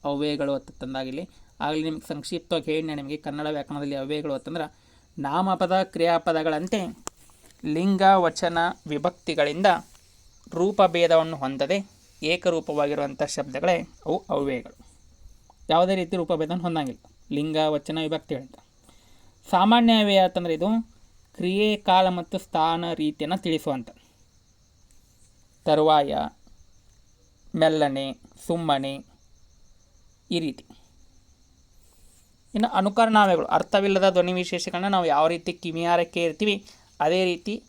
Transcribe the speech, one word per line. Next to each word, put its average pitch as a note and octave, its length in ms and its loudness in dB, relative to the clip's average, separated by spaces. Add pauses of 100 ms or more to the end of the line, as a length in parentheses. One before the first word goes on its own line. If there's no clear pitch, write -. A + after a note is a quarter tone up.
ಅವ್ಯಯಗಳು C#3+ 500 -4
ಅಂತ - 180 -8
ತಂದಾಗಲಿ, C3 580 -10 (300)
ಆಗಲೇ D#3 240 -4
ನಿಮ್ಗೆ D#3 240 -8
ಸಂಕ್ಷಿಪ್ತವಾಗಿ D#3+ 580 -6
ಹೇಳಿ D#3 160 -2
ನಾನು D#3 140 -8
ನಿಮಗೆ C#3+ 220 -10
ಕನ್ನಡ D3+ 300 -8
ವ್ಯಾಕರಣದಲ್ಲಿ C#3+ 480 -6
ಅವ್ಯಯಗಳು D3 380 -6
ಅಂತಂದ್ರೆ D3+ 420 -10 (440)
ನಾಮಪದ F#3 640 0
ಕ್ರಿಯಾಪದಗಳಂತೆ E3 1120 -2 (680)
ಲಿಂಗ F3+ 360 2 (140)
ವಚನ E3+ 420 0 (300)
ವಿಭಕ್ತಿಗಳಿಂದ D3+ 760 -2 (880)
ರೂಪಭೇದವನ್ನು E3+ 840 4
ಹೊಂದದೆ C#3 520 -2 (340)
ಏಕರೂಪವಾಗಿರುವಂಥ D3+ 1000 -2
ಶಬ್ದಗಳೇ D3 580 -2 (240)
ಅವು D#3+ 240 -4
ಅವ್ಯಯಗಳು. C#3 580 -6 (840)
ಯಾವುದೇ F3+ 260 4
ರೀತಿ F3+ 200 -4
ರೂಪಭೇದವನ್ನು E3 480 -2
ಹೊಂದಂಗಿಲ್ಲ D#3 460 -6 (220)
ಲಿಂಗ D3+ 260 -4 (100)
ವಚನ D3+ 340 -4
ವಿಭಕ್ತಿಗಳಿಂದ. D3+ 540 -8 (960)
ಸಾಮಾನ್ಯ A3+ 440 6
ಅವ್ಯಯ G3+ 260 4
ಅಂತಂದ್ರೆ F3 340 2
ಇದು D#3+ 140 0 (680)
ಕ್ರಿಯೆ, G#3 420 0
ಕಾಲ F#3 320 4
ಮತ್ತು F3+ 280 -6
ಸ್ಥಾನ E3+ 560 -2
ರೀತಿಯನ್ನು D#3 440 -4
ತಿಳಿಸುವಂಥ. D3+ 520 -4 (1800)
ತರುವಾಯ, D3+ 500 4 (1400)
ಮೆಲ್ಲನೆ, D3 580 0 (340)
ಸುಮ್ಮನೆ, C#3 680 -4 (1120)
ಈ E3+ 80 -2
ರೀತಿ. D3+ 260 -8 (1900)
ಇನ್ನು G#3+ 140 0
ಅನುಕರಣಾವ್ಯಯಗಳು, G#3 760 4
ಅರ್ಥವಿಲ್ಲದ G3 640 2
ಧ್ವನಿ F3+ 240 2
ವಿಶೇಷಗಳನ್ನ F3+ 540 -4
ನಾವು F#3+ 180 2
ಯಾವ D3+ 220 4
ರೀತಿ E3+ 260 -2
ಕಿವಿಯಾರಕ್ಕೆ E3+ 720 -2
ಇರ್ತೀವಿ G3 420 -2 (340)
ಅದೇ F3+ 260 2
ರೀತಿ F3+ 440 -4